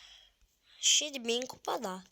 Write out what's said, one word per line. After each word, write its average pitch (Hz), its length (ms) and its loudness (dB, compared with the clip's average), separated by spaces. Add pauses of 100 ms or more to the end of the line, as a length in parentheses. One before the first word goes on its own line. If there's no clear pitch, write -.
(800)
Şimdi 277 460 2
bin 233 160 2
kupa - 420 -6
da. 185 280 -6